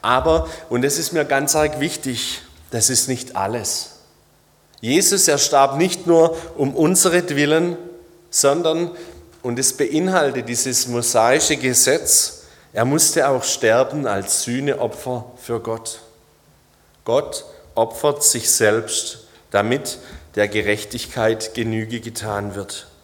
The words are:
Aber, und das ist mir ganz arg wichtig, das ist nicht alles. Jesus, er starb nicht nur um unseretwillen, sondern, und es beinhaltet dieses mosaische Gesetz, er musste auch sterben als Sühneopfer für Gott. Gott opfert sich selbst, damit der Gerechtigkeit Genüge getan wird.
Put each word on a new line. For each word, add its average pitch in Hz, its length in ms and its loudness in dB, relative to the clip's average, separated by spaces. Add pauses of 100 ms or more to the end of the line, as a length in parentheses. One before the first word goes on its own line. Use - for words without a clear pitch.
Aber, 135 440 2 (220)
und 123 140 0
das 143 160 0
ist 160 120 -6
mir 156 140 0
ganz 143 300 0
arg 151 240 0
wichtig, - 640 -6 (260)
das 117 220 0
ist 123 160 0
nicht - 280 -6
alles. 101 600 -4 (840)
Jesus, 175 480 2
er 143 120 2
starb 139 380 4
nicht 180 280 0
nur 165 320 6 (180)
um 139 200 0
unseretwillen, 165 1000 2 (520)
sondern, 165 600 2 (500)
und 120 160 -4
es 135 160 0
beinhaltet 147 760 0
dieses 120 400 -2
mosaische 123 680 2
Gesetz, - 840 2 (300)
er 113 120 2
musste 143 420 2
auch 131 160 0
sterben 131 640 2
als 101 380 -2
Sühneopfer 127 840 -4 (160)
für 117 200 -4
Gott. - 400 -8 (1040)
Gott 131 380 -2 (300)
opfert 143 500 0
sich - 280 0
selbst, - 760 0 (220)
damit 113 480 0 (380)
der 104 120 2
Gerechtigkeit 107 1040 -2
Genüge 113 460 -4
getan 104 560 -8
wird. - 320 -12 (160)